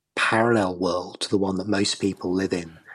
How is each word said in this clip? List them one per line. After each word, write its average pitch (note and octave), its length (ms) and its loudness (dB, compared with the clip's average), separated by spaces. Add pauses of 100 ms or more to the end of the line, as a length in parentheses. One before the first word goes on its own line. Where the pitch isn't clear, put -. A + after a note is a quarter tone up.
(140)
parallel A2 640 2
world F2+ 420 -2
to - 100 -6
the G#2+ 80 2
one F#2+ 180 0
that G2+ 120 -4
most G2+ 320 0
people F#2 320 -2
live F#2+ 200 0
in. E2 260 -6 (160)